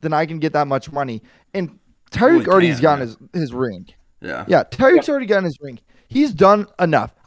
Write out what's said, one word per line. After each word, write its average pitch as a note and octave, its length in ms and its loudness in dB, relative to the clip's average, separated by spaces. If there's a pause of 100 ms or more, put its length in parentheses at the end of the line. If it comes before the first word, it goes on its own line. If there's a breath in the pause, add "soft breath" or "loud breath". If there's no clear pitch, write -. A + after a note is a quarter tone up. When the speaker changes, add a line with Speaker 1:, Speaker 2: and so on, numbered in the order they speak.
Speaker 1:
"Then D#3 120 -6
I D#3 140 0
can D#3+ 120 -10
get D3+ 160 -2
that D3 120 0
much C#3 240 -4
money." C3+ 320 -8 (320 soft breath)
And F#3 240 -8 (320)
Tyreek F3 100 -6
Speaker 2:
Well, D4+ 200 4
he G#3 60 -4
Speaker 1:
already's F3 300 4
Speaker 2:
can, A#2+ 60 -2
Speaker 1:
gotten C#3+ 260 2
Speaker 2:
yeah. A2 60 -16 (180)
Speaker 1:
his, F3 100 -4
his B2 100 -6
ring. A#2+ 340 -6 (340)
Speaker 2:
Yeah. - 280 -10
Speaker 1:
Yeah, D#3 160 2
Tyreek's C#4+ 440 2
Speaker 3:
Yeah. D#4 40 -2
Speaker 1:
already C4+ 140 -4
gotten G3 180 0
his D#3+ 160 -6
ring. C3+ 180 -16 (300)
He's C#4 240 0
done G3 340 4 (140)
enough. D3+ 340 0 (120)